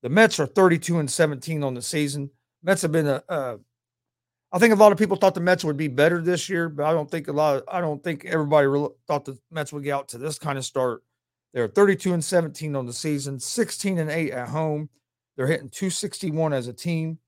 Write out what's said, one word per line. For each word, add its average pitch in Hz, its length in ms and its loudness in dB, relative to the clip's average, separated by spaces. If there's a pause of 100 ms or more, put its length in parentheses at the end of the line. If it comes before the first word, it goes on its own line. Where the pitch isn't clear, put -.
The 123 80 -6
Mets 208 300 6
are 139 80 0
thirty-two 170 520 4
and 143 100 -2
seventeen 151 540 -2
on 131 120 -4
the 120 60 -8
season. 143 480 -4 (320)
Mets 180 200 0
have 160 100 -2
been 156 160 2
a, 135 220 -2
a, 131 280 -6 (920)
I 185 80 -2
think 220 140 6
a 196 40 4
lot 208 140 10
of 160 60 0
people 190 180 2
thought 190 180 4
the 185 60 -6
Mets 180 240 2
would 151 140 -2
be 156 100 -2
better 160 340 2
this 175 280 -2
year, 170 180 -2
but 147 180 -4
I 156 60 2
don't 151 180 0
think 165 200 -6
a - 20 -6
lot 147 240 2
of, - 160 -4
I 185 80 -4
don't 151 240 -4
think 170 220 -6
everybody 147 420 4
really 143 220 0 (180)
thought 147 160 -2
the 135 160 -14 (100)
Mets 156 220 -8
would 143 140 -10
get 143 80 -2
out 139 160 -6
to 120 80 -14
this 147 200 -8
kind 143 200 -6
of 127 80 -8
start. 127 380 -4 (500)
They're 117 160 -2
thirty-two 196 440 4
and 165 100 -2
seventeen 156 520 -2
on 131 100 -4
the 120 60 -10
season, 139 480 -6
sixteen 190 600 -4
and 156 120 -2
eight 160 200 -2
at 123 180 -8
home. 151 400 -4 (460)
They're 131 120 -2
hitting 147 220 -2
two 190 200 -4
sixty-one 160 640 -4
as 123 140 -2
a 123 60 -10
team. 160 440 -4 (100)